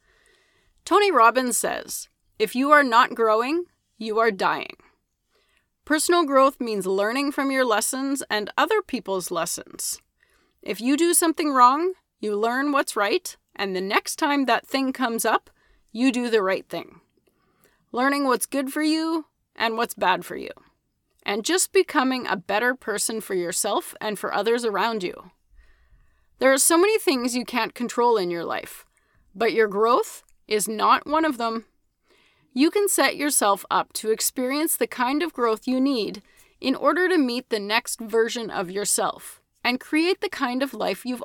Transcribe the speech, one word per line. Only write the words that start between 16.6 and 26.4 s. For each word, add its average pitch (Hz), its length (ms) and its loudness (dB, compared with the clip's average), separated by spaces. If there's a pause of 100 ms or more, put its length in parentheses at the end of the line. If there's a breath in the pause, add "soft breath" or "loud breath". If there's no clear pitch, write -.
thing. - 340 -12 (920)
Learning 277 340 0
what's 247 220 0
good 269 260 -4
for 302 80 -2
you 320 440 0 (300)
and 226 220 -2
what's 233 160 -2
bad 180 320 0
for - 120 -12
you. - 160 -10 (680)
And 214 240 -4
just 359 260 0
becoming 262 540 2
a - 100 -2
better 233 380 0
person 220 480 -6
for 196 140 -6
yourself 185 640 -2
and 208 160 -4
for - 160 -6
others 233 320 0
around 208 380 -2
you. - 260 -10 (1120)
There 262 120 6